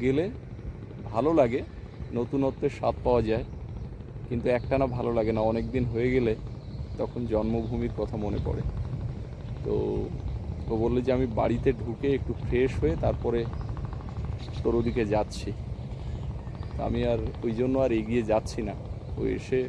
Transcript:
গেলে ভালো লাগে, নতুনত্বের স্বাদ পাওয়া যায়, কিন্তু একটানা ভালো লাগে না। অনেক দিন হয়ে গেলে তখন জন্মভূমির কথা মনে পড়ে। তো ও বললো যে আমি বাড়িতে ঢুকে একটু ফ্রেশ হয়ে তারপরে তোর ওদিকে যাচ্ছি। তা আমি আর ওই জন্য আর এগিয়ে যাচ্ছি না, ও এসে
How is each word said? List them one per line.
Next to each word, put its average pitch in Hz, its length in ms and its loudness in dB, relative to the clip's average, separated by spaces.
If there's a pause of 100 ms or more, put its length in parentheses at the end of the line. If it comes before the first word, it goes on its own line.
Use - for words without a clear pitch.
গেলে 135 220 4 (840)
ভালো 123 280 4
লাগে, 123 220 6 (560)
নতুনত্বের 135 600 0
স্বাদ 117 180 2 (100)
পাওয়া 123 240 6
যায়, 113 160 2 (840)
কিন্তু 120 200 0 (100)
একটানা 135 280 2 (100)
ভালো 120 220 2
লাগে 113 200 2
না। 107 40 4 (100)
অনেক 113 140 0 (100)
দিন 127 160 2
হয়ে 117 240 2
গেলে 120 180 4 (680)
তখন 117 220 -2 (100)
জন্মভূমির 113 680 2
কথা 107 160 -2 (100)
মনে 104 200 0
পড়ে। - 180 -2 (1040)
তো 107 80 0 (960)
ও - 20 0 (100)
বললো 120 220 2
যে 131 120 2
আমি 127 100 2 (120)
বাড়িতে 117 300 4 (120)
ঢুকে 117 260 -2 (100)
একটু - 140 -2 (120)
ফ্রেশ 127 280 4 (100)
হয়ে 151 140 4 (100)
তারপরে 117 340 2 (1200)
তোর 113 180 2
ওদিকে 117 240 2 (100)
যাচ্ছি। - 360 0 (1300)
তা - 140 -2
আমি 117 120 2 (100)
আর 117 80 2 (260)
ওই 117 140 0
জন্য 127 160 2 (100)
আর 123 140 4
এগিয়ে 113 320 0
যাচ্ছি 110 280 2 (100)
না, 98 60 -6 (440)
ও - 20 0 (160)
এসে - 300 0